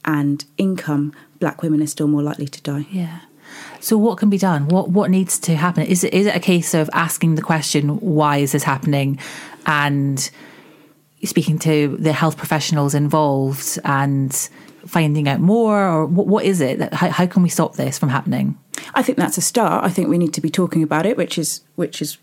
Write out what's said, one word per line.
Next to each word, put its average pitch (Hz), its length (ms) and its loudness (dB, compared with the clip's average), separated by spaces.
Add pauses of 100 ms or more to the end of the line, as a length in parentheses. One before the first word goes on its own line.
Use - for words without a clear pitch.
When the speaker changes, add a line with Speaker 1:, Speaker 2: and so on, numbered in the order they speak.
Speaker 1:
and 143 400 -2 (140)
income, 156 540 -2 (260)
black - 240 -4
women 156 200 0
are 151 40 -2
still 151 220 -4
more 147 140 2
likely 147 260 -6
to - 140 -16
die. 143 280 -6
Speaker 2:
Yeah. 170 300 -6 (600)
So - 160 0
what 214 220 2
can 208 100 2
be 202 100 2
done? 160 300 2
What, 185 220 2
what 180 200 2
needs 185 300 2
to 170 140 0
happen? 160 300 0
Is 180 200 2
it, - 80 -2
is 196 140 4
it 208 100 2
a 175 40 0
case 175 340 2
of 156 180 2
asking 165 440 2
the 156 60 -2
question, 147 580 0
"Why 151 380 2
is 143 140 0
this 143 100 0
happening?" 139 560 0 (500)
and 143 640 0 (960)
speaking 156 340 0
to 151 380 2
the 156 160 0
health 156 240 0
professionals 147 580 0
involved 143 880 0
and 139 640 0 (380)
finding 156 400 2
out 139 140 0
more? 208 480 4
Or 160 180 2
what, 175 220 2
what 202 160 2
is 185 160 2
it? 135 180 0
That, - 160 -4
how, 165 160 0
how 180 160 2
can 180 160 2
we 175 60 4
stop - 260 0
this 131 240 -4
from 147 120 0
happening? 135 480 -2 (360)
Speaker 1:
I 269 80 2
think 262 160 0
that's - 200 -2
a - 20 -2
start. 185 440 2
I 196 40 2
think 180 200 0
we 175 100 2
need 170 160 0
to - 60 -4
be 156 100 -2
talking 170 340 0
about 156 200 0
it, 214 120 0
which 170 200 -4
is, - 260 -6 (120)
which - 260 -6
is 147 220 -8